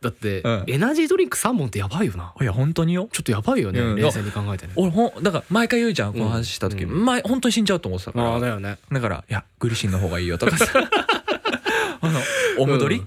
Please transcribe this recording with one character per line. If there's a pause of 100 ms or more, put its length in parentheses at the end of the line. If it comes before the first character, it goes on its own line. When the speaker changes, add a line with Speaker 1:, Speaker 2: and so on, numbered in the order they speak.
Speaker 1:
だ
っ
て、
Speaker 2:
う
ん。
Speaker 1:
エ
ナ
ジ
ー
ド
リ
ン
ク
三
本
っ
て
や
ば
い
よ
な。
Speaker 2:
い
や、
本
当
に
よ。
Speaker 1:
ち
ょ
っ
と
や
ば
い
よ
ね、
Speaker 2:
う
ん。
Speaker 1:
冷
静
に
考 (120)
え
て
ね。
Speaker 2:
俺、
ほ
ん-、 (100)
だ
か
ら
毎
回
言
う
じ
ゃ
ん、
こ
の
話
し
た
時。
Speaker 1:
う
ん。
う
ん。
Speaker 2:
前、
本
当
に
死
ん
じ
ゃ
う
と
思
っ
て
た
か
ら。
Speaker 1:
あ
ー、
だ
よ
ね。 (140)
Speaker 2:
だ
か
ら、
「い
や、 (140)
グ
リ
シ
ン
の
方
が
い
い
よ」
と
か
さ。
<laughs>
あ
の、 (380)
オ
ム
ド
リ？